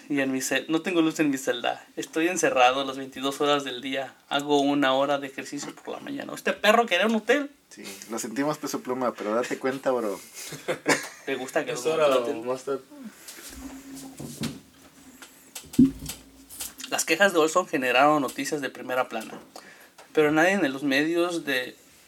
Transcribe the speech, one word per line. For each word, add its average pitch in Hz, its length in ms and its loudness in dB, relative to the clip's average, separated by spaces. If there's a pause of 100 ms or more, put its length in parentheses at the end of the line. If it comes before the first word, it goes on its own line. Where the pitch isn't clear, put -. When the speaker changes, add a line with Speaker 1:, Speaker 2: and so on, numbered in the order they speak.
Speaker 1:
y 143 120 0
en 135 100 0
mi 131 100 -2
cel-, 135 280 -2
no 160 140 0
tengo 175 180 2
luz 160 180 2
en 151 120 2
mi 135 80 0
celda. 123 440 -2 (120)
Estoy 160 320 -2
encerrado 135 580 4
las 131 120 -6
veintidós 135 440 -6
horas 143 220 4
del 127 180 -8
día. 135 320 -6 (160)
Hago 143 320 2
una 139 320 4
hora 139 260 2
de 139 80 -10
ejercicio 143 480 -10
por - 200 -10
la - 40 -10
mañana". - 360 -8
Este - 180 -2
perro 214 340 4
quería 180 200 2
un 226 80 2
hotel. 269 360 0 (180)
Speaker 2:
Sí, - 140 -18 (260)
lo 113 80 -6
sentimos, 135 400 -2
Peso - 240 -6
Pluma, 123 320 -2
pero 104 220 -2
date 123 240 -2
cuenta, 135 320 -2
bro. 110 280 -2 (1040)
Speaker 1:
¿Te 135 100 -4
gusta 127 300 -2
que 127 80 -6
Speaker 3:
Es - 120 -6
Speaker 1:
lo 160 80 2
Speaker 3:
hora, 156 120 4
Speaker 1:
contraten? 127 420 2
Speaker 3:
Master. 127 320 -4 (4000)
Speaker 1:
Las - 160 -2
quejas 180 280 4
de 170 60 4
Olson 165 280 4
generaron 139 540 4
noticias 139 400 -4
de 131 80 -4
primera 127 400 -2
plana. 110 300 -10 (760)
Pero 151 180 6
nadie 160 220 6
en 170 200 2
los 135 100 -8
medios 160 640 2
de 127 300 -2 (320)